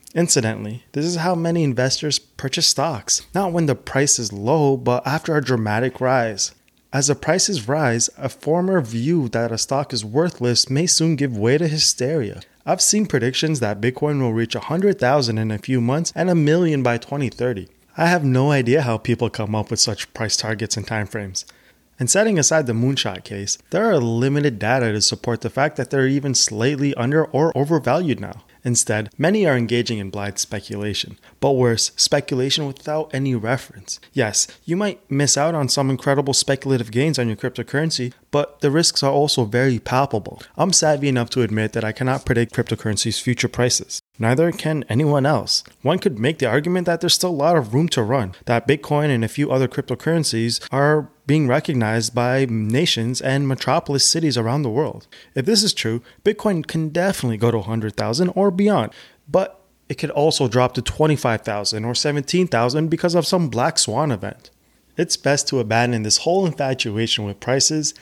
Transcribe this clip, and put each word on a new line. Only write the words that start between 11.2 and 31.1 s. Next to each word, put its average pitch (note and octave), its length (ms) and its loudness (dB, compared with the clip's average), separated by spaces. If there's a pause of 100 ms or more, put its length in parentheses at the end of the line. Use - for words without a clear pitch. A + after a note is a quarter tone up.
way A2+ 220 2
to E3 100 0
hysteria. C#3 760 -2 (220)
I've F3+ 180 0
seen G#3+ 240 2
predictions C#3 520 0
that G#2 220 -2
Bitcoin C3+ 400 0
will A#2+ 120 0
reach A2+ 220 0
a A#2 60 -4
hundred F#3 400 0
thousand B2 380 2
in A2 120 -2
a G#2+ 80 -4
few B2+ 220 -2
months C3+ 340 -2
and F3 160 0
a F3 60 4
million D#3 440 4
by A#2+ 160 2
twenty C#3 320 -4
thirty. A2+ 380 -4 (300)
I - 100 2
have E3+ 180 2
no C3+ 280 4
idea C3+ 300 4
how A2+ 160 0
people A#2 320 0
come G#2+ 260 -4
up G#2+ 120 -2
with A2+ 120 -4
such - 340 -2
price A2 220 -2
targets G#2+ 400 -4
and G#2 100 -6
timeframes. G#2 580 -6 (540)
And B2+ 100 -2
setting G#3 300 2
aside D3+ 280 2
the A#2+ 60 -2
moonshot A2+ 520 -2
case, G2+ 340 -6 (120)
there G#3+ 200 0
are F3 80 2
limited B2+ 640 0
data A#2 320 2
to G#2 80 -2
support A2+ 400 -2
the A#2 100 -6
fact C#3+ 260 -2
that B2+ 140 -6
they're C3+ 160 2
even C3+ 300 -2
slightly C3+ 580 0
under C#3+ 300 0
or D3+ 320 0
overvalued C#3+ 640 0
now. G2 240 -12 (200)
Instead, A2 540 0
many F#3+ 260 2
are D3 120 4
engaging A#2 420 0
in G2 120 -6
blind G2+ 280 -6
speculation, G#2 800 -6 (220)